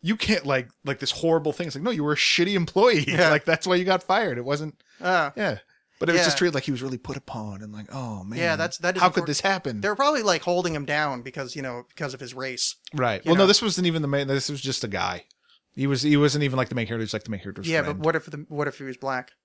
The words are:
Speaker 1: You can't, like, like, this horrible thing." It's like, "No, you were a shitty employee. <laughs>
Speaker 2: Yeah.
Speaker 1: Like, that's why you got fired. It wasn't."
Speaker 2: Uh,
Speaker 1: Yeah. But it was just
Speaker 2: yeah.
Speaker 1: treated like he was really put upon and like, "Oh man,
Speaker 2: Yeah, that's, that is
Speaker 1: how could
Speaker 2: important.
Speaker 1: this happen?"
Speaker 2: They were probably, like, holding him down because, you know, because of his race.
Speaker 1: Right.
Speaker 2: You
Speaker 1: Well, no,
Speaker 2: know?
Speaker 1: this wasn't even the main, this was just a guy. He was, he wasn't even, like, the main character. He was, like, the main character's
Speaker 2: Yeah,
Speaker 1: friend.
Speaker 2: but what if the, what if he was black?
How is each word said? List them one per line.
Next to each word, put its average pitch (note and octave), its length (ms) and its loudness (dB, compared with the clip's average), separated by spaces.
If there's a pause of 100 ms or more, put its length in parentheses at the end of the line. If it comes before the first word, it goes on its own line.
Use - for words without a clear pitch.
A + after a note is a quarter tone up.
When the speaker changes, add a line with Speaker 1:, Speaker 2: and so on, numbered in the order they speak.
Speaker 1:
You F#3 160 0
can't, G#3 300 0
like, C3 220 0 (160)
like, C#3 160 -4
this C3 100 -4
horrible D#3+ 420 2
thing." F3 140 -4
It's D3+ 80 -8
like, C#3 80 -8
"No, G#3+ 80 -2
you D3 140 -2
were D3 80 0
a D3 40 0
shitty F3+ 380 2
employee. F#3 500 4
<laughs> - 40 -2
Speaker 2:
Yeah. E3 220 4
Speaker 1:
Like, D3+ 140 4
that's D#3+ 220 0
why F#3 100 4
you F3+ 80 2
got F#3 200 2
fired. F#3 340 0
It B2 60 -6
wasn't." D3 360 -4 (200)
Speaker 2:
Uh, E3+ 360 2
Speaker 1:
Yeah. D#3+ 220 -2 (400)
But E3 100 2
it E3+ 60 6
was F3 80 6
just D#3 140 4
Speaker 2:
yeah. - 20 -2
Speaker 1:
treated F3 160 2
like C3+ 100 0
he D3 80 -2
was B2 100 -4
really C3 160 -6
put C3+ 180 -8
upon G#2+ 460 -10
and G#2+ 100 -14
like, G#2+ 200 -14
"Oh A2+ 320 -8
man, A2 140 -8
Speaker 2:
Yeah, E3 180 2
that's, E3 220 -4
that F3 180 -2
is F3+ 60 4
Speaker 1:
how F3+ 60 8
could F3 120 2
Speaker 2:
important. E3+ 80 -4
Speaker 1:
this D3 120 0
happen?" E3+ 400 -2
Speaker 2:
They G3 80 0
were G#3 80 0
probably, C#4 260 2
like, F#3 200 2
holding F3 320 0
him C#3+ 100 -4
down D3 380 -2
because, C3 340 -10
you C#3+ 60 -8
know, A#2+ 260 -8
because C#3+ 260 -8
of B2+ 60 -12
his B2 140 -12
race. B2+ 420 -6 (180)
Speaker 1:
Right. A#2+ 300 0
Speaker 2:
You D#3 60 0
Speaker 1:
Well, E3+ 80 8
no, G3 60 6
Speaker 2:
know? - 40 6
Speaker 1:
this G3+ 140 4
wasn't F#3 260 0
even D#3+ 140 0
the C#3+ 60 -2
main, C#3 200 0
this C3+ 200 0
was C#3+ 120 -6
just C3 240 -4
a A2 40 -6
guy. F#2 360 -4 (500)
He C3+ 140 -2
was, C3 140 0
he D3 140 4
wasn't D3 280 4
even, C3 120 -2
like, B2+ 140 0
the C3+ 60 -6
main A#2 100 -2
character. A2+ 160 -4
He - 40 -2
was, - 60 -8
like, A2 120 -6
the A#2 60 -12
main G2+ 100 -6
character's G2+ 280 -10
Speaker 2:
Yeah, D#3+ 140 2
Speaker 1:
friend. D3 160 -4
Speaker 2:
but D3+ 60 -6
what D#3+ 120 2
if D#3 100 -6
the, D3+ 220 -12
what D3 200 -4
if C3 100 -10
he C#3 60 -12
was B2+ 120 -10
black? C3 360 -6 (120)